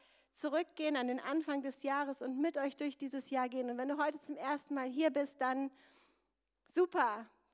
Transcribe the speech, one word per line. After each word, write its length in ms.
zurückgehen 640
an 120
den 120
Anfang 420
des 200
Jahres 400
und 160
mit 200
euch 180
durch 220
dieses 320
Jahr 180
gehen. 220
Und 80
wenn 100
du 100
heute 200
zum 180
ersten 380
Mal 140
hier 220
bist, 300
dann 300
super, 520